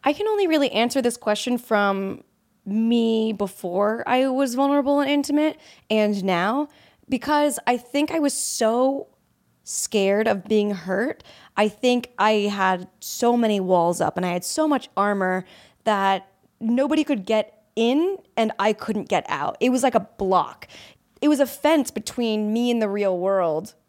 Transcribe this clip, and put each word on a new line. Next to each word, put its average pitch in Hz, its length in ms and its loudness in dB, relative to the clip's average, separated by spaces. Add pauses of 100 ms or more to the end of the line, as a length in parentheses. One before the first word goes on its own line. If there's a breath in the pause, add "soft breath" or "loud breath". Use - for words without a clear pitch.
I 294 100 2
can 415 140 -4
only 415 200 0
really 302 240 2
answer 233 300 0
this 240 160 0
question 233 400 -2
from 196 640 -2 (420)
me 226 680 0
before 202 720 -4
I 254 220 2
was 262 280 -2
vulnerable 277 440 2
and 277 100 0
intimate 294 480 0 (320 loud breath)
and 208 340 2
now, 196 440 0 (400 soft breath)
because 294 580 0
I 247 120 2
think 285 340 -2
I 330 80 -2
was 285 140 0
so 254 760 0 (560)
scared 202 640 0
of 202 180 -2
being 208 260 2
hurt. 190 520 -4 (320 loud breath)
I 214 120 2
think 247 500 0
I 214 160 2
had 196 540 0 (120)
so - 360 0
many 214 240 2
walls 175 420 2
up - 160 -2
and 180 80 -2
I 175 80 -2
had 180 100 -4
so 311 240 -2
much 285 280 0
armor 190 500 0 (380 loud breath)
that 196 440 0 (320)
nobody 269 440 2
could 220 220 -2
get 214 400 -2 (100)
in 294 420 2 (180)
and 220 240 0
I 214 140 2
couldn't 214 360 -6
get 180 200 0
out. 147 300 -4
It 247 100 2
was 247 140 2
like 247 120 2
a - 120 2 (100)
block. 185 500 -2 (540 loud breath)
It 294 60 2
was 294 120 4
a 277 60 4
fence 294 460 0
between 214 600 -4
me 240 180 0
and 233 100 0
the 208 80 0
real 196 280 0
world. 180 580 -2 (140)